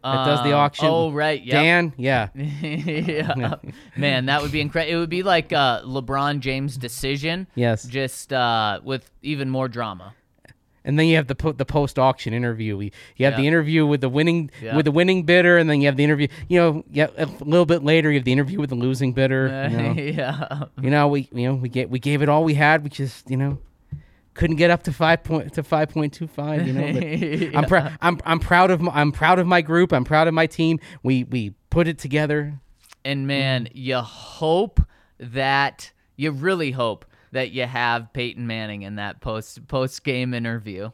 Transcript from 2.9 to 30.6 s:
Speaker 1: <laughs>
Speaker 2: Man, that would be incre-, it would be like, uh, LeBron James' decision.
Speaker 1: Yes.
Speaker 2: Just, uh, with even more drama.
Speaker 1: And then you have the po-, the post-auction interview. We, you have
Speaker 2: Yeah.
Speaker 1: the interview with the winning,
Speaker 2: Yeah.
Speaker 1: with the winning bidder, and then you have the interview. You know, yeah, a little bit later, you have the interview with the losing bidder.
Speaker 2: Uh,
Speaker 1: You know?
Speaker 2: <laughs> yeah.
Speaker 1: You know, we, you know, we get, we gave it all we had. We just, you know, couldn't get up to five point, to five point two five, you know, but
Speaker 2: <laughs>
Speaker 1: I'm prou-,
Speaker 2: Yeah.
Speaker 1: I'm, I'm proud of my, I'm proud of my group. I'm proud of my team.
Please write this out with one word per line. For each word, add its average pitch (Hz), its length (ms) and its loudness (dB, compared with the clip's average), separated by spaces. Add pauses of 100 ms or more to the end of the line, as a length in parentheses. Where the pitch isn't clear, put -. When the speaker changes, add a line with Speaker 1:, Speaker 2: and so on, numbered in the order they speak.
Speaker 1:
<laughs> - 200 -18
Speaker 2:
Man, 135 300 0
that 147 160 0
would 147 100 -4
be 151 120 -2
incre-, 151 240 -2
it 170 80 -2
would 170 140 -2
be 175 120 -4
like, 175 300 0
uh, 135 300 0
LeBron 135 580 -4
James' 135 360 -4
decision. 143 800 -6
Speaker 1:
Yes. 120 300 0
Speaker 2:
Just, 131 480 -6
uh, 113 500 0
with 131 280 -8 (120)
even 139 280 -6
more 131 180 -2
drama. 107 460 -10 (720)
Speaker 1:
And 143 140 0
then 160 80 6
you 165 80 6
have 151 140 2
the 135 80 -4
po-, 156 160 -2
the 131 120 -4
post-auction 131 720 0
interview. 113 420 -4
We, 101 100 -8 (280)
you 127 100 0
have 139 100 4
Speaker 2:
Yeah. 131 80 0
Speaker 1:
the 139 40 2
interview 156 400 2
with 147 140 2
the 131 80 0
winning, 156 420 0 (100)
Speaker 2:
Yeah. 113 140 -6
Speaker 1:
with 151 100 2
the 151 60 4
winning 180 320 4
bidder, 175 340 6
and 160 140 4
then 147 100 4
you 143 60 4
have 139 100 2
the 139 60 2
interview. 147 240 4 (220)
You 180 100 4
know, 165 320 2
yeah, 147 160 2 (100)
a 156 100 -2 (180)
little 165 220 4
bit 156 180 2
later, 156 260 4
you 143 80 2
have 127 60 -2
the 127 80 2
interview 139 260 0
with 147 120 -4
the 131 40 -6
losing 127 380 -2
bidder. 131 360 0
Speaker 2:
Uh, 135 220 -4
Speaker 1:
You 113 60 -2
know? 117 160 0
Speaker 2:
<laughs> 160 100 -2
yeah. 143 640 -6 (160)
Speaker 1:
You 131 100 0
know, 147 160 4
we, 143 260 0
you 120 140 -2
know, 135 80 0
we 127 140 -4
get, 127 200 -4
we 127 120 -4
gave 143 200 -2
it 151 80 2
all 151 140 4
we 156 120 2
had. 151 280 2
We 147 80 -8
just, - 400 -10
you 131 60 -2
know, 139 220 -2 (760)
couldn't 160 220 0
get 170 140 6
up 175 140 2
to 165 80 -2
five 165 300 2
point, 151 320 -4
to 156 80 -4
five 151 280 0
point 147 240 -2
two 165 120 -10
five, 151 400 -4
you 131 60 -2
know, 135 200 -2
but 127 120 -2
Speaker 2:
<laughs> 156 520 -4
Speaker 1:
I'm 151 140 4
prou-, 175 140 4
Speaker 2:
Yeah. 156 160 -8
Speaker 1:
I'm, 170 240 2
I'm 165 160 0
proud 185 320 6
of 165 80 2
my, 175 120 0
I'm 147 200 2
proud 170 260 4
of 175 80 2
my 180 140 4
group. 170 320 2
I'm 131 120 2
proud 156 220 4
of 165 80 0
my 160 140 2
team. 165 320 0 (240)